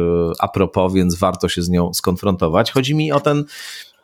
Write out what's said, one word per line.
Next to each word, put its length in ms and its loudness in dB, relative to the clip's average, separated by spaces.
a 100 0
propos, 440 0
więc 220 2
warto 340 0
się 140 -2
z 60 -2
nią 260 0
skonfrontować. 760 0
Chodzi 220 0
mi 180 0
o 80 2
ten 240 0